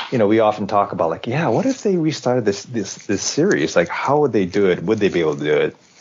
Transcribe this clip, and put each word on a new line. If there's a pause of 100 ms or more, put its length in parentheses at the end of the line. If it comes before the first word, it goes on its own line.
(120)
you
know,
we
often
talk
about,
like,
yeah,
what
if
they
restarted
this,
this,
this
series?
Like,
how
would
they
do
it?
Would
they
be
able
to
do
it? (240)